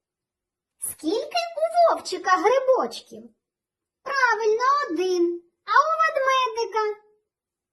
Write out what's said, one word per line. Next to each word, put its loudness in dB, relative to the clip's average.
Скільки -6
у 2
вовчика -4
грибочків? 0
Правильно, 0
один. 0
А -8
у 4
ведмедика? -2